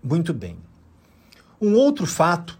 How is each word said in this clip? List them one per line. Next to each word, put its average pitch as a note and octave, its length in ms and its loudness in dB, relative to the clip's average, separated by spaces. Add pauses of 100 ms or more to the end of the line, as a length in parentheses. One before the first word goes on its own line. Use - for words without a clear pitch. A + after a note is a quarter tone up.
Muito E3 300 -2
bem. F2 240 -10 (1040)
Um G#3 140 2
outro C4+ 320 4
fato E3+ 520 -2